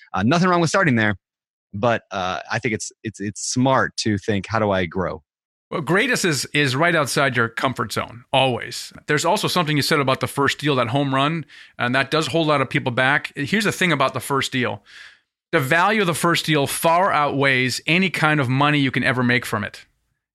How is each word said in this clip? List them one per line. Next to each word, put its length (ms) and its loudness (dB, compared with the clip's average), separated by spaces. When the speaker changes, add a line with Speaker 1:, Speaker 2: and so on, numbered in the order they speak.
Speaker 1:
Uh, 80 -2
nothing 260 2
wrong 120 4
with 100 0
starting 240 2
there, 220 2
but, 380 0
uh, 260 -4
I 120 -2
think 140 -2
it's, 180 -8
it's, 160 -10
it's 220 -8
smart 560 0
to 220 0
think, 280 -2
"How 140 -2
do 100 2
I 160 0
grow?" 380 -6
Speaker 2:
Well, 80 -4
greatness 440 0
is, 280 0
is 240 2
right 180 2
outside 420 0
your 120 2
comfort 440 -4
zone, 400 -8
always. 600 0
There's 160 0
also 240 0
something 280 0
you 60 2
said 160 2
about 220 0
the 80 -2
first 300 -2
deal, 180 0
that 120 0
home 240 0
run, 320 0
and 200 -2
that 160 0
does 160 0
hold 180 0
a 40 2
lot 100 2
of 100 -2
people 220 -2
back. 420 0
Here's 300 -2
the 80 2
thing 180 0
about 240 0
the 60 -6
first 320 -2
deal. 320 -2
The 100 2
value 400 2
of 60 2
the 80 0
first 320 0
deal 200 2
far 460 2
outweighs 720 2
any 220 2
kind 320 2
of 80 0
money 300 2
you 120 2
can 140 -2
ever 180 0
make 220 2
from 200 -4
it. 200 -12